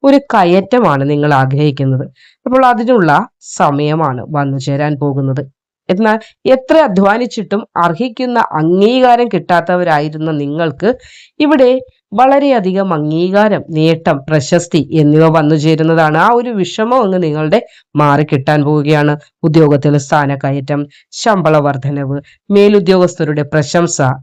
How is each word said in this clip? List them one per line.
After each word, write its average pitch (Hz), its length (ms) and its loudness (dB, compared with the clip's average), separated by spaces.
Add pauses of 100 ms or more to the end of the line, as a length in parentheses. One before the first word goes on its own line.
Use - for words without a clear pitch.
ഒരു 277 240 4
കയറ്റമാണ് 185 840 2
നിങ്ങൾ 147 260 0
ആഗ്രഹിക്കുന്നത്. 139 680 0 (420)
അപ്പോൾ 262 200 2
അതിനുള്ള 233 440 2 (380)
സമയമാണ് 147 800 -2
വന്നു 143 300 -4
ചേരാൻ 143 400 -4
പോകുന്നത്. 135 440 -4 (460)
എന്നാൽ 214 280 0 (300)
എത്ര 262 320 2
അധ്വാനിച്ചിട്ടും 202 800 0 (160)
അർഹിക്കുന്ന 233 640 -2 (140)
അംഗീകാരം 233 760 2
കിട്ടാത്തവരായിരുന്ന 165 1040 -2
നിങ്ങൾക്ക് 151 580 -4 (500)
ഇവിടെ 285 320 2 (420)
വളരെയധികം 233 800 0
അംഗീകാരം, 175 760 0
നേട്ടം, 160 500 0
പ്രശസ്തി 156 640 0 (120)
എന്നിവ 156 360 4
വന്നു 156 280 2
ചേരുന്നതാണ്. 160 640 0
ആ 190 100 2
ഒരു 240 220 0
വിഷമം 220 520 -2
അങ്ങ് 185 200 -2
നിങ്ങളുടെ 156 380 -2 (340)
മാറിക്കിട്ടാൻ 147 720 0
പോവുകയാണ്. 147 500 0 (280)
ഉദ്യോഗത്തിൽ 147 560 2
സ്ഥാനക്കയറ്റം, 139 840 -4 (320)
ശമ്പള 160 460 0
വർധനവ്, 139 600 -4 (320)
മേലുദ്യോഗസ്ഥരുടെ 180 920 2
പ്രശംസ 156 580 -2 (220)